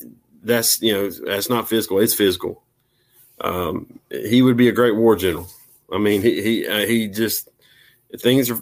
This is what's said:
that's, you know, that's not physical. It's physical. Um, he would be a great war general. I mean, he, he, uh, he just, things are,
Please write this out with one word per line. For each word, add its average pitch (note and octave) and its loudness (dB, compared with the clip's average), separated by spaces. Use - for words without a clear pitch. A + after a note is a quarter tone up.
that's, A#2 -2
you A2 2
know, G2+ -2
that's G2 -6
not A#2 -2
physical. G#2+ 0
It's A#2 2
physical. F#2+ -2
Um, F2+ -6
he A#2+ 0
would B2+ 4
be B2 6
a A2+ 4
great A#2 2
war A2+ 4
general. F2 -2
I F#2+ -2
mean, G#2 2
he, G2+ 0
he, G#2+ -2
uh, G#2 -2
he A2 0
just, G#2+ -4
things B2 2
are, A2+ -6